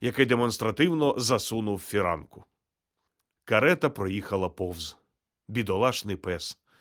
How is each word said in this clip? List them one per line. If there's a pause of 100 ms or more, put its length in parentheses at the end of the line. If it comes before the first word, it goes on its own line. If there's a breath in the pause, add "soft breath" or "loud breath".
який
демонстративно
засунув
фіранку. (1000)
Карета
проїхала
повз. (500)
Бідолашний
пес. (240 soft breath)